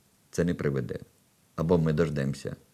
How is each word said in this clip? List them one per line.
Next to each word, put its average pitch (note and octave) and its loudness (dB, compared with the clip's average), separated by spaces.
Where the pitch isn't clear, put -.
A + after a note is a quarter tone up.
це - 0
не E2+ 2
приведе. C#2 -2
Або E2 4
ми D#2+ 2
дождемося D2 -2